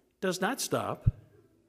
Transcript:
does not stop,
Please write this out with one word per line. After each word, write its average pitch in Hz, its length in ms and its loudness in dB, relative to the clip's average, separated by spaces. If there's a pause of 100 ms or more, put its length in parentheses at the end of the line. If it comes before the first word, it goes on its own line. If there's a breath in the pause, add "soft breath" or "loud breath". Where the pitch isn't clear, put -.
(200 loud breath)
does 185 180 -2
not 220 220 -2
stop, 110 500 2 (580)